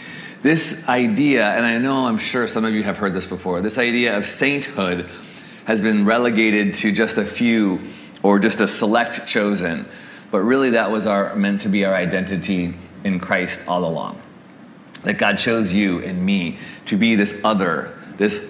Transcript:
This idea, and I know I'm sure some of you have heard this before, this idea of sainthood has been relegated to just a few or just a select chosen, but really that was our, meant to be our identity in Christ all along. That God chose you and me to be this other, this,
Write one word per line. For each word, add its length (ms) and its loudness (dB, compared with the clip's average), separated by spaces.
This 440 0
idea, 560 4
and 220 2
I 120 2
know 280 0
I'm 120 0
sure 280 -2
some 180 -2
of 80 0
you 120 0
have 140 -4
heard 140 -2
this 140 -4
before, 340 -4
this 180 -2
idea 380 2
of 100 -2
sainthood 800 -2
has 160 0
been 240 4
relegated 680 2
to 180 0
just 260 0
a 60 2
few 560 2
or 160 6
just 220 2
a 80 4
select 580 0
chosen, 600 -2
but 100 0
really 300 4
that 220 2
was 160 0
our, 260 2
meant 280 2
to 60 -4
be 160 2
our 100 2
identity 800 -2
in 160 -2
Christ 480 -4
all 180 0
along. 360 -6
That 160 -2
God 200 2
chose 340 0
you 260 2
and 260 -4
me 340 0
to 100 0
be 200 4
this 260 2
other, 500 0
this, 200 0